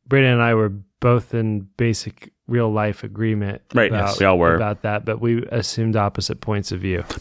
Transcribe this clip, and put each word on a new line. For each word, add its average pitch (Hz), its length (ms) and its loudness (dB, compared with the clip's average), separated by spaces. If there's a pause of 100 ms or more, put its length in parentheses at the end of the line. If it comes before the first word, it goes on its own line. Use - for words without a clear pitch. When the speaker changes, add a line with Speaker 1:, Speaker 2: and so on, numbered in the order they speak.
Speaker 1:
Brandon 131 260 4
and 120 80 4
I 117 140 2
were 107 140 2 (320)
both 120 340 2
in 107 420 -2
basic - 540 -4 (160)
real 117 240 0
life 107 320 -2
agreement 104 580 -2 (140)
Speaker 2:
Right, 113 160 4
Speaker 1:
about, 104 160 0
Speaker 2:
yes, 98 120 -2
we 98 60 4
all 92 140 6
were. 82 160 4
Speaker 1:
about 104 260 -2
that, 104 240 -4
but 110 160 -4
we 117 300 -2
assumed 110 440 -2
opposite 101 460 -2
points 104 300 -4
of 92 80 -6
view. 92 240 -4 (180)